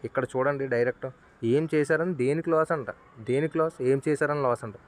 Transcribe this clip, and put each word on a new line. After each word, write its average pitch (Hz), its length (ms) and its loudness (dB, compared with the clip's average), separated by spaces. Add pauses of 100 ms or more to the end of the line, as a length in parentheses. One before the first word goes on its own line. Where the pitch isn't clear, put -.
ఇక్కడ 131 160 -4 (100)
చూడండి 135 320 -2 (100)
డైరెక్ట్ 120 320 0 (480)
ఏం 156 80 2 (100)
చేశారని 160 480 2
దేనికి 151 320 0
లాస్ 160 220 2
అంట. 120 140 -8 (420)
దేనికి 156 280 0
లాస్? 160 180 0 (140)
ఏం 139 60 4 (100)
చేశారని 147 400 0
లాస్ 120 200 0
అంట. 101 100 -14 (100)